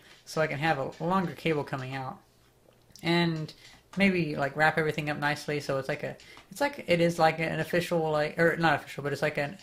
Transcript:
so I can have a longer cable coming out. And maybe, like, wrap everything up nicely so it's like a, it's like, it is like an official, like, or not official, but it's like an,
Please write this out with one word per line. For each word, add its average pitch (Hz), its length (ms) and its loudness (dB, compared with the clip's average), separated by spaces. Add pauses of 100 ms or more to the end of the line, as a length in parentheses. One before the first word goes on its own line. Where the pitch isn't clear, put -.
(260)
so - 160 -2
I 156 40 2
can 147 120 -6
have 156 200 0
a 135 140 -4 (100)
longer 175 300 0
cable 147 320 -2
coming 131 300 -8
out. 131 240 -8 (840)
And 165 480 2 (460)
maybe, 180 400 2
like, 139 180 -2
wrap 156 220 4
everything 151 320 0
up 147 100 -4
nicely 147 420 -2
so 139 180 -2
it's 135 100 -4
like 147 140 -4
a, 135 120 -8 (360)
it's - 100 -12
like, 285 260 -2
it 175 140 4
is 170 180 4
like 160 200 4
an 160 220 -2
official, 165 500 0
like, 151 280 0
or 170 200 4
not 160 160 4
official, - 280 -6
but 143 120 -2
it's - 80 -4
like - 160 0
an, 147 240 -4